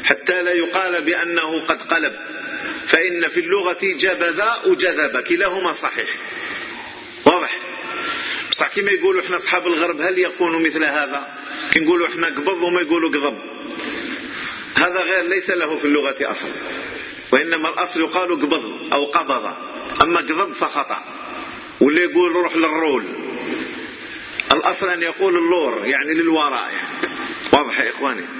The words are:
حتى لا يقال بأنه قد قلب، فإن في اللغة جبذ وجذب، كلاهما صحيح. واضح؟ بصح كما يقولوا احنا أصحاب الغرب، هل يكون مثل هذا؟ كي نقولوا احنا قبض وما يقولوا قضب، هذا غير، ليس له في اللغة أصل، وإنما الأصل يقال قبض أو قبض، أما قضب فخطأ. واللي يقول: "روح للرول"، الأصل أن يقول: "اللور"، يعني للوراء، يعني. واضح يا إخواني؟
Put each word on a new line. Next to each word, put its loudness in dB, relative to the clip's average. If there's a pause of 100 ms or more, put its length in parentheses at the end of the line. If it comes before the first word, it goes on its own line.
حتى 0
لا 0
يقال 0
بأنه -2
قد -2
قلب، 0 (720)
فإن 2
في 0
اللغة 0
جبذ 2 (220)
وجذب، 2
كلاهما 0
صحيح. -2 (1160)
واضح؟ 4 (920)
بصح 2
كما 0
يقولوا 4
احنا -2
أصحاب 0
الغرب، 2
هل 2
يكون 2
مثل 2
هذا؟ 0 (440)
كي 6
نقولوا 4
احنا 0
قبض 0
وما 4
يقولوا 2
قضب، 0 (1400)
هذا 4
غير، 2
ليس 0
له 0
في -2
اللغة 4
أصل، -2 (840)
وإنما 2
الأصل -2
يقال 2
قبض 0
أو 2
قبض، 0 (500)
أما 4
قضب 0
فخطأ. -2 (760)
واللي 6
يقول: 4
"روح 2
للرول"، 2 (1500)
الأصل 0
أن 0
يقول: 2
"اللور"، 2
يعني 0
للوراء، 2
يعني. -6 (440)
واضح 2
يا 2
إخواني؟ -4 (140)